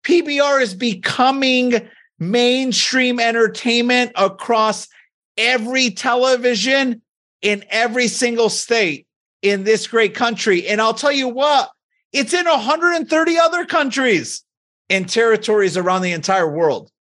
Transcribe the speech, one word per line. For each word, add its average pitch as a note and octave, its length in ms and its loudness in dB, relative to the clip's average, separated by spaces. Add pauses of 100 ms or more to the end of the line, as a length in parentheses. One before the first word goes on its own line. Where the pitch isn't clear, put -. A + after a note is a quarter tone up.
P E4+ 180 2
B C#4+ 180 -2
R C#4+ 200 2
is G3+ 140 -2
becoming B3 1000 0 (440)
mainstream B3 1000 0
entertainment A#3+ 960 0
across G#3+ 720 0 (500)
every B3 540 0
television B3 1120 0 (400)
in G#3 260 -2
every A#3 380 0
single A#3 420 0
state G3 580 -2 (360)
in G3 220 0
this G#3+ 240 0
great A3 260 0
country. G#3+ 520 0
And G#3 140 -2
I'll A3+ 140 0
tell C#4+ 180 0
you C4+ 160 -2
what, C4+ 420 0 (420)
it's C#4 200 -2
in F4 140 0
a D#4+ 100 2
hundred D#4+ 380 0
and E4 160 -4
thirty D#4+ 260 2
other E4 300 2
countries B3+ 800 -2 (440)
and F#3 180 -2
territories G#3+ 680 0
around F#3 260 0
the F3+ 100 -4
entire E3+ 380 0
world. D3 400 -2 (100)